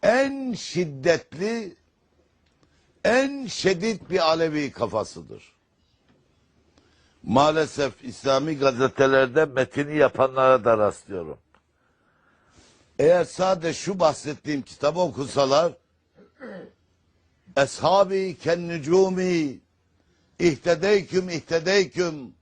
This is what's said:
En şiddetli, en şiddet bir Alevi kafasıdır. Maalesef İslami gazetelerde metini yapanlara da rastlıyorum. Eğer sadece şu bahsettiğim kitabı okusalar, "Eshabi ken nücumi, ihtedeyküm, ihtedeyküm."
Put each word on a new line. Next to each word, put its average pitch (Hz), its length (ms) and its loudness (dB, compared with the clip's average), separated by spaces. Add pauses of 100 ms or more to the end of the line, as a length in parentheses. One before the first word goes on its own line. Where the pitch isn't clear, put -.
En 262 500 0
şiddetli, 170 1200 -4 (1300)
en 269 420 0
şiddet 190 640 -2
bir 180 80 -2
Alevi 160 540 0
kafasıdır. 98 800 -8 (1700)
Maalesef 143 800 0
İslami 135 540 -2
gazetelerde 135 840 2
metini 143 520 -4
yapanlara 131 680 2
da 113 140 4
rastlıyorum. 92 600 -4 (1600)
Eğer 170 260 4
sadece 170 500 -2
şu 190 260 -6
bahsettiğim 147 600 -2
kitabı 156 380 -4
okusalar, 139 720 0 (1800)
"Eshabi 185 840 0
ken 170 260 -2
nücumi, 170 920 0 (760)
ihtedeyküm, 175 920 0
ihtedeyküm." 165 1120 -2